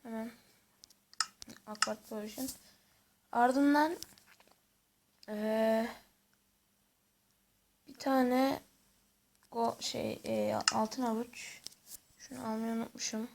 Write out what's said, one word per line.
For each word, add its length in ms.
Hemen 300
Aquatic 420
Potion. 400
Ardından, 640
ee, 600
bir 60
tane 680
go-, 300
şey, 420
ee, 300
altın 280
avuç. 600
Şunu 300
almayı 240
unutmuşum. 640